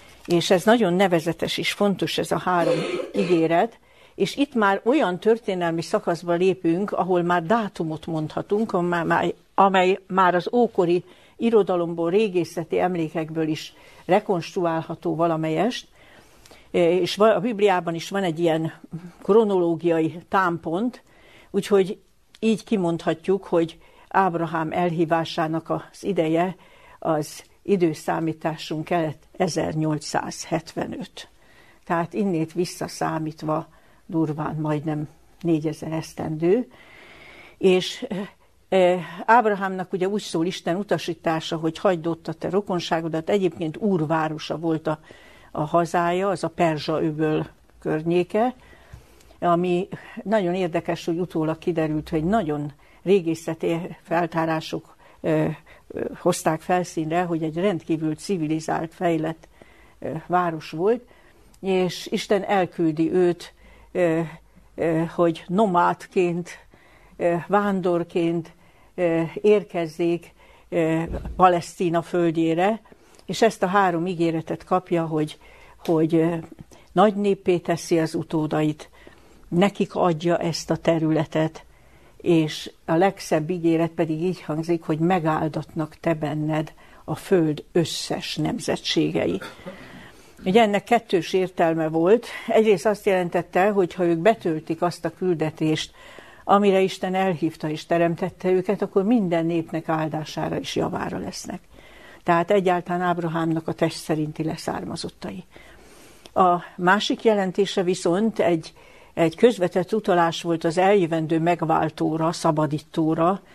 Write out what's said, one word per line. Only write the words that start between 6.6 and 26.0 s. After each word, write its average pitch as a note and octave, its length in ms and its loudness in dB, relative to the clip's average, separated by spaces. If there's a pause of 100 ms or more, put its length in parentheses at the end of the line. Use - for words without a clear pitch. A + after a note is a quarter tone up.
ahol F3+ 300 0
már F3 220 0
dátumot F3 640 -2
mondhatunk, E3 680 -4
amely, F3 600 0 (220)
amely F#3+ 520 4
már F3+ 280 2
az F3 180 -2
ókori F#3 500 2 (340)
irodalomból, F3 720 2
régészeti F3+ 680 0
emlékekből D#3+ 680 -2
is D#3 260 -6 (320)
rekonstruálható E3+ 1120 -2
valamelyest, D#3+ 720 0 (840)
és F3 440 2
va-, G#3 200 4
a E3+ 40 0
Bibliában F#3+ 560 0
is E3 140 -8
van G3 140 0
egy E3 160 -2
ilyen D#3+ 340 0 (480)
kronológiai E3+ 1000 2 (100)
támpont, F#3 760 -2 (480)
úgyhogy G3 480 2 (400)
így A3 240 0
kimondhatjuk, F3 800 0
hogy E3 340 0 (300)
Ábrahám E3 640 0
elhívásának E3 1000 -2
az - 340 -8